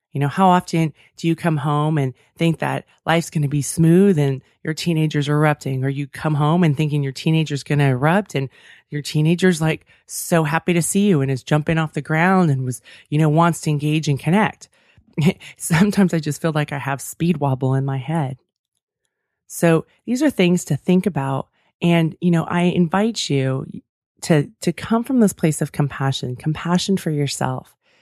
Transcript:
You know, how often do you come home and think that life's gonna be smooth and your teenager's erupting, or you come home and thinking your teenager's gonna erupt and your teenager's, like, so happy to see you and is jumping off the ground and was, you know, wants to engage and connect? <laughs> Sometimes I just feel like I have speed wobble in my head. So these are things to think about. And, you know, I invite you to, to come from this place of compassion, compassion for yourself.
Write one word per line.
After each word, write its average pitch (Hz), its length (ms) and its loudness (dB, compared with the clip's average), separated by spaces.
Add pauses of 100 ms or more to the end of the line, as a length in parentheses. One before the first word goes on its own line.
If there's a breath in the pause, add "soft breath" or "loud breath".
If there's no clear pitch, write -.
(120)
You 139 80 -6
know, 143 80 0
how 185 220 2
often 165 440 2 (240 soft breath)
do 170 100 -4
you 165 80 2
come 160 220 0
home 151 400 0
and 131 160 -2 (240 soft breath)
think 165 220 0
that 135 260 -4 (180 soft breath)
life's 160 280 -2
gonna 147 160 -2
be 143 160 -2
smooth 170 560 4
and 139 240 -2 (200)
your 160 120 -6
teenager's 156 520 -2
erupting, 147 560 0
or 135 60 -2
you 139 160 -6
come 151 300 -4
home 156 280 2
and 147 140 2
thinking 147 240 0
your 139 100 -4
teenager's 156 520 -2
gonna 143 260 2
erupt 156 460 0
and 135 140 -4 (420 loud breath)
your 147 100 -8
teenager's, 165 580 2
like, - 280 -2 (180 soft breath)
so - 380 0
happy 160 300 0
to 170 100 2
see 202 240 0
you 160 140 4
and 135 100 0
is 127 100 -4
jumping 156 380 0
off 156 140 -4
the 151 80 -6
ground 170 500 2
and 131 120 -2
was, 127 160 -6 (300 loud breath)
you 147 80 -2
know, 156 100 2
wants 165 340 2
to 156 100 -2
engage 151 360 -2
and 139 120 0
connect? 185 500 0 (480 soft breath)
<laughs> - 400 -2
Sometimes 190 560 2
I 165 60 0
just 147 200 -6
feel 165 140 -2
like 151 180 -2
I 143 60 -6
have 135 240 -6
speed 170 360 -2
wobble 131 360 0
in 135 100 0
my 135 140 -4
head. 135 400 -4 (1080)
So 165 400 0 (180)
these 247 160 -2
are 302 80 2
things 180 360 2
to 143 120 -2
think 185 300 2
about. 135 420 -4 (320)
And, 170 400 2
you 175 100 2
know, 165 120 2
I 175 180 -2
invite 180 680 0
you 131 360 -2 (560)
to, 151 300 2 (100)
to 175 100 -2
come 226 320 -2
from 254 160 0
this 202 140 4
place - 280 -2
of 151 100 -4
compassion, 135 640 -4
compassion 175 640 -2
for - 120 -6
yourself. 135 640 -4 (260)